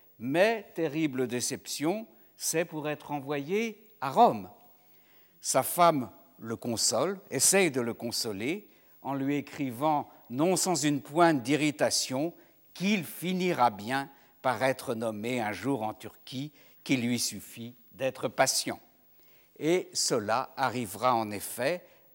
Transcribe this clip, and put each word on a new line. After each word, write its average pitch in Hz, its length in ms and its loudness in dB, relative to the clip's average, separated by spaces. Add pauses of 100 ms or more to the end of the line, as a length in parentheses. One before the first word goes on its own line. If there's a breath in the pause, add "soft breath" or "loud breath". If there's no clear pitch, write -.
(200 loud breath)
mais, 180 560 2
terrible 147 520 -2
déception, 139 800 -4 (300 soft breath)
c'est 160 280 -2
pour 151 240 -6
être 147 220 -8
envoyé 147 720 -4 (180)
à 131 100 -4
Rome. 135 380 6 (920 soft breath)
Sa 131 220 2
femme 156 480 4 (280)
le 113 160 -6
console, 123 640 0 (120)
essaye 170 400 4
de 127 100 0
le 117 120 -2
consoler, 117 760 -6 (320 soft breath)
en 135 120 -6
lui 139 220 0
écrivant, 139 760 -2 (200 loud breath)
non 156 260 2
sans 175 200 0
une 147 260 0
pointe 160 400 4
d'irritation, 139 920 0 (400 loud breath)
qu'il 190 320 0
finira 175 640 2
bien 117 400 -4 (320 soft breath)
par 120 220 0
être 131 300 0
nommé 113 460 -2
un 107 120 -2
jour 107 320 -2
en 107 100 -4
Turquie, 131 580 -12 (320 loud breath)
qu'il 143 180 2
lui 120 180 0
suffit 117 560 -8 (180)
d'être 131 340 -4
patient. - 520 0 (800 soft breath)
Et 170 360 0
cela 120 640 -2
arrivera 120 580 0
en 110 160 0
effet 127 540 -4 (280 soft breath)